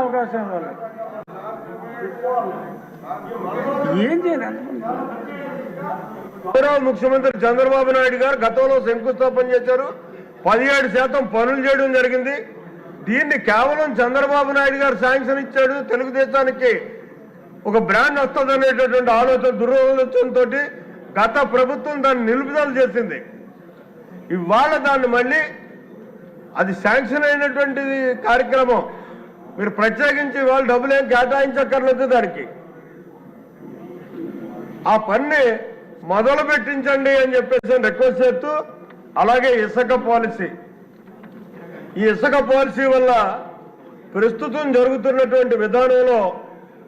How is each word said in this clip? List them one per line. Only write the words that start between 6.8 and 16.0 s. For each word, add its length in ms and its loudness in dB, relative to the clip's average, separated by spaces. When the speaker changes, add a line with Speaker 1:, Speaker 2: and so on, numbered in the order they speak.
Speaker 2:
ముఖ్యమంత్రి 440 2
చంద్రబాబు 500 4
నాయుడు 280 2
గారు 220 2
గతంలో 320 2
శంకుస్థాపన 680 0
చేశారు. 340 2
పదిహేడు 520 2
శాతం 300 0
పనులు 400 0
చేయడం 260 2
జరిగింది. 420 0
దీన్ని 300 0
కేవలం 540 2
చంద్రబాబు 580 2
నాయుడు 240 2
గారు 200 2
శాంక్షన్ 440 0
ఇచ్చాడు, 440 0
తెలుగుదేశానికి 1000 0